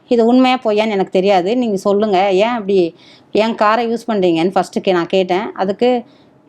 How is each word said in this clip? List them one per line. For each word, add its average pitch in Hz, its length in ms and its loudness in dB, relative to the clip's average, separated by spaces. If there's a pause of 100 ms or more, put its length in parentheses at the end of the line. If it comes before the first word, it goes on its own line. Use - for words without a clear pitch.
"இது 233 180 2
உண்மையா 254 300 4
பொய்யான்னு 220 340 -2
எனக்கு 190 200 -2
தெரியாது, 190 460 2
நீங்க 226 200 -2
சொல்லுங்க, 202 420 0 (160)
ஏன் 220 200 0
அப்படி 196 220 -2 (560)
என் 220 220 0
காரை 226 320 2
யூஸ் 226 200 -6
பண்றீங்கன்னு?" 185 480 0
ஃபர்ஸ்ட்டு 185 280 -2
கே-, 190 100 0
நான் 170 140 -2
கேட்டேன். 185 480 -2
அதுக்கு, 196 340 -2 (600)